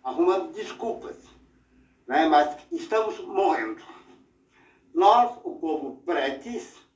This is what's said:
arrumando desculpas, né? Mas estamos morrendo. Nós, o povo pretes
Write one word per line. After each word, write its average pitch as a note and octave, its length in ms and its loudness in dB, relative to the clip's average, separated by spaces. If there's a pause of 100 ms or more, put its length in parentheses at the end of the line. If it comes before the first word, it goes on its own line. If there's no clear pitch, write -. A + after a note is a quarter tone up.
arrumando F3+ 480 0
desculpas, - 640 -10 (880)
né? D#3 220 2
Mas D3 300 4 (120)
estamos G#3+ 500 -4
morrendo. A2+ 600 -2 (1120)
Nós, G3 500 6
o - 120 -10
povo D3 500 -6
pretes D3+ 720 -6 (200)